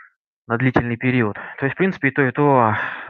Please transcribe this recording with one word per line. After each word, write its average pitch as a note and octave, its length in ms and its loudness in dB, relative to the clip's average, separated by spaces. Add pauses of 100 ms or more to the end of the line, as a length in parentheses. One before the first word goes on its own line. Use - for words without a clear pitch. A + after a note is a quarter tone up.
(480)
на A#2 100 -2
длительный A#2+ 400 0
период. A#2+ 400 0 (220)
То C#3 60 -4
есть, C3+ 100 -4
в - 20 -20
принципе, F3+ 320 0
и - 20 -6
то, D3 100 0
и B2+ 100 2
то, B2+ 440 4 (340)